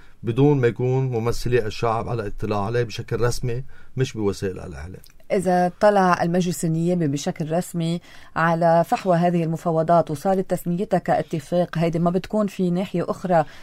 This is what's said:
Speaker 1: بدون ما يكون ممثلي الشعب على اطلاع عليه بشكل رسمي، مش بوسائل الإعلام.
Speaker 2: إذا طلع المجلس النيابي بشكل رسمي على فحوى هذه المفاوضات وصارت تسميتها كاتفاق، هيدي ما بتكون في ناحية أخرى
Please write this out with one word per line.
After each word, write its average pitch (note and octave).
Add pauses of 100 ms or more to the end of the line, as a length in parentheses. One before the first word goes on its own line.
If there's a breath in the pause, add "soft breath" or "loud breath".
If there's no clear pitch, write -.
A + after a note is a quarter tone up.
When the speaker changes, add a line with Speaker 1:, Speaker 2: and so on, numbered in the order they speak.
(240 soft breath)
Speaker 1:
بدون C3+
ما A#2+
يكون B2+
ممثلي A#2
الشعب A2
على A2+
اطلاع G#2
عليه A#2+
بشكل A#2
رسمي، A#2+ (340 soft breath)
مش C3
بوسائل G2
الإعلام. E2+ (300)
Speaker 2:
إذا F3+
طلع F#3+
المجلس F3
النيابي E3
بشكل D3+
رسمي E3+ (340 loud breath)
على E3
فحوى F#3
هذه F3
المفاوضات D#3+
وصارت F#3+
تسميتها F3+
كاتفاق، E3+
هيدي E3
ما F3
بتكون G3+
في F#3
ناحية F3+
أخرى E3+ (180 loud breath)